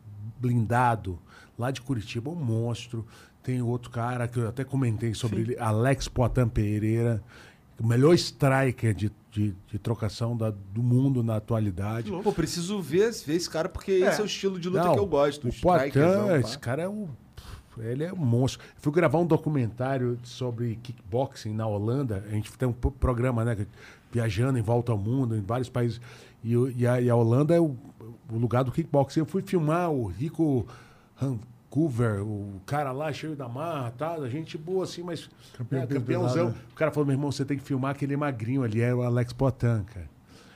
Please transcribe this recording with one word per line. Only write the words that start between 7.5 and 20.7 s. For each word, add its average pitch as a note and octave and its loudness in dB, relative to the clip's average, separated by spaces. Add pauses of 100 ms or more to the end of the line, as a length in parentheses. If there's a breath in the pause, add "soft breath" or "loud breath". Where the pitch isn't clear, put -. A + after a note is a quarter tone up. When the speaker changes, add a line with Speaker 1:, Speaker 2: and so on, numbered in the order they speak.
Speaker 1:
o A2+ 0
melhor B2+ 6
striker C3 2
de, G2+ -2 (180)
de, G#2 0 (140)
de G#2 -6
trocação A#2 -2
da, A2 0
do G2 -6
mundo B2 4
na A2+ 0
atualidade. G#2+ -2
Speaker 2:
Pô, G3+ 0
preciso F3 -2
ver, F#3 2 (120)
ver C#3+ -2
esse E3+ -2
cara, D#3+ -2
porque - -6
Speaker 3:
É. F#3 4
Speaker 2:
esse E3+ 4
é G#3+ 0
o - -2
estilo F#3+ -4
de E3+ -4
luta F3 2
Speaker 1:
Não, E3+ 4
Speaker 2:
que - 4
eu G3+ 2
gosto, D3 2
Speaker 1:
o B2 -2
Speaker 2:
o - -2
strikerzão, E3 4
Speaker 1:
Poitin, E3 4
Speaker 2:
pá. - -4
Speaker 1:
esse - -8
cara C3+ -4
é F#3 -4
um, G#3 -8 (680 loud breath)
ele A#2+ -4
é F3+ -6
um G3 -8
monstro. B2+ 2 (120)
Eu - -20
fui D3+ -2
gravar D#3 4
um F3 4
documentário C3 0
sobre A#2+ -6